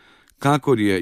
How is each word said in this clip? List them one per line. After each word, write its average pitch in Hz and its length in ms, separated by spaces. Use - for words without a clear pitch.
Kakor 139 420
je 101 220